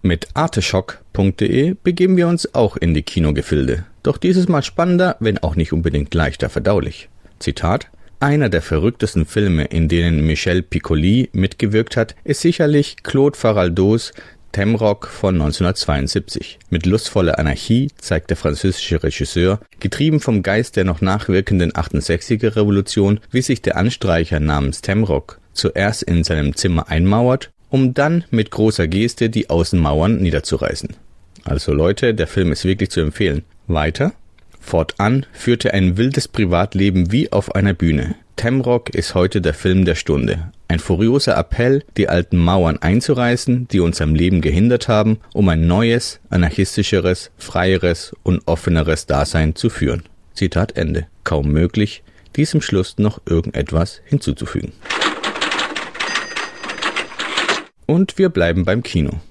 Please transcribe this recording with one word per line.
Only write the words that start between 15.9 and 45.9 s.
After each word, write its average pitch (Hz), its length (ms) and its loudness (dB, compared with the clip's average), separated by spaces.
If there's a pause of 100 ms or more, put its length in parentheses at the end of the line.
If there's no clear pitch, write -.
Mit 85 160 0
lustvoller 92 500 0
Anarchie 113 520 0 (100)
zeigt - 320 -4
der 82 60 0
französische - 680 -2
Regisseur, 87 560 0 (200)
getrieben 151 400 0
vom 110 220 0
Geist 104 360 0
der 95 80 2
noch 87 160 -2
nachwirkenden 95 720 2
achtundsechziger 85 800 -2
Revolution, 104 640 2 (100)
wie 131 140 0
sich - 180 -2
der - 160 -2
Anstreicher 85 640 0
namens 73 420 0
Temrock 98 580 -2 (140)
zuerst - 480 -2
in 85 220 2
seinem 76 320 0
Zimmer 82 340 -2
einmauert, 107 640 2 (180)
um 131 240 2
dann 160 380 2
mit 110 180 0
großer 107 380 0
Geste 110 420 0
die 110 220 -2
Außenmauern 85 680 2
niederzureißen." - 720 -2 (480)
Also - 280 -4
Leute, 98 440 2
der 80 100 -2
Film 87 260 0
ist - 140 -4
wirklich 95 240 0
zu 87 120 -2
empfehlen. 78 420 -2 (240)
Weiter: 82 460 0 (460)
"Fortan 107 760 -2
führte 117 400 0
ein 92 240 2
wildes 131 300 -2
Privatleben 92 840 0
wie 117 200 0
auf - 220 -2
einer 98 200 2
Bühne. 80 420 0 (220)
Temrock 123 540 -2
ist - 240 -4
heute 92 260 0
der 82 120 0
Film 95 320 2
der 82 100 2
Stunde. 76 560 -2 (160)
Ein 85 120 0
furioser 113 580 2
Appell, 131 460 0 (120)
die 101 120 0
alten 90 300 0
Mauern 85 400 2
einzureißen, 123 920 0
die 98 100 2
uns 85 200 0
am 78 140 2
Leben 85 280 2
gehindert 98 460 2
haben, 107 300 2 (160)
um 98 160 2
ein 80 160 2
neues, 117 540 2 (100)